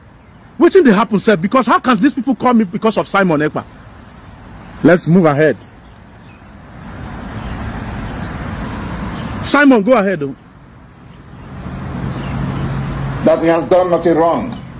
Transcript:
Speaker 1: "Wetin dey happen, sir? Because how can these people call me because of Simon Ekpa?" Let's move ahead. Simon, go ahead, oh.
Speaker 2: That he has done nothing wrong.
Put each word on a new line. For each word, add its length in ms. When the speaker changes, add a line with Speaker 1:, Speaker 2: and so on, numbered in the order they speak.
Speaker 1:
"Wetin 260
dey 80
happen, 260
sir? 180
Because 300
how 120
can 220
these 140
people 200
call 200
me 100
because 320
of 100
Simon 340
Ekpa?" 240
Let's 240
move 200
ahead. 300
Simon, 380
go 100
ahead, 300
oh. 120
Speaker 2:
That 180
he 60
has 200
done 220
nothing 260
wrong. 340